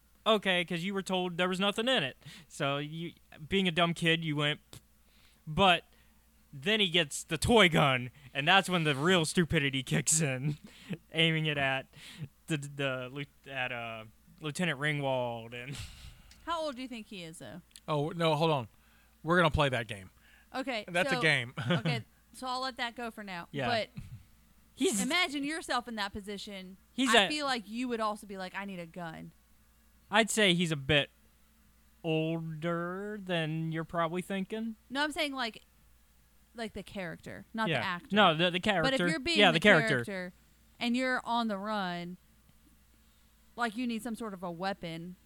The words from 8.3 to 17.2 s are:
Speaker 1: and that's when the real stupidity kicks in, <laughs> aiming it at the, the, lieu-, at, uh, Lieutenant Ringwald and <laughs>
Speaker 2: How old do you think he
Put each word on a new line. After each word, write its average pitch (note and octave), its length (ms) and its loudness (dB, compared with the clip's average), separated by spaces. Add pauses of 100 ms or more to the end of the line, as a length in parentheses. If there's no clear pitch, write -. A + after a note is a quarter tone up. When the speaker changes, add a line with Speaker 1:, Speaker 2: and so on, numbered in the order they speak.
Speaker 1:
and C#3+ 140 -2
that's F#3 220 6
when F3 160 2
the D3 100 2
real D#3+ 300 4
stupidity C#3+ 580 2
kicks D#3 380 2
in, C#3 360 -2 (280)
<laughs> - 280 -12
aiming D#3+ 340 2
it D3 100 -2
at C3+ 280 0 (600)
the, D#3+ 100 -2
the, C#3 540 -4
lieu-, C#3 400 -12
at, B2+ 220 -4
uh, A2+ 320 -8 (360)
Lieutenant D#3 380 -2
Ringwald C3 760 -2
and B2 220 -12 (360)
<laughs> - 340 -20
Speaker 2:
How E4 160 -4
old D4+ 140 -4
do B3 60 -12
you C4 60 -10
think A3+ 200 -12
he F#3 160 -12